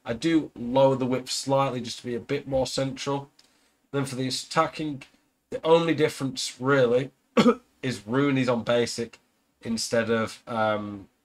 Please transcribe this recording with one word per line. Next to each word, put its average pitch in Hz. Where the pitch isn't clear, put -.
I 117
do 156
lower 131
the 127
width 127
slightly 135
just 110
to -
be 123
a 113
bit 139
more 131
central. 139
Then 139
for 135
the 131
attacking, 151
the -
only 165
difference 143
really 131
<coughs> -
is 107
Rooney's 131
on 117
basic 117
instead 113
of, 113
um, 104